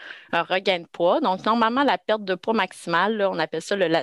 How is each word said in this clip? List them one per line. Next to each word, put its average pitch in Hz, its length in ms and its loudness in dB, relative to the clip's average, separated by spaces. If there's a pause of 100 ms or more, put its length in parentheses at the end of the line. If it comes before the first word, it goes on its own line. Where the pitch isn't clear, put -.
(320)
un 170 100 2
regain 185 380 0
de 165 100 -16
poids. 185 300 2
Donc, 190 240 -2
normalement, 233 400 2
la 220 120 2
perte 214 280 -2
de 190 100 -2
poids 226 200 -4
maximale, 190 600 0
là, 196 140 0
on 185 80 -6
appelle 160 240 -4
ça - 140 -4
le, 190 100 2
la, 160 160 2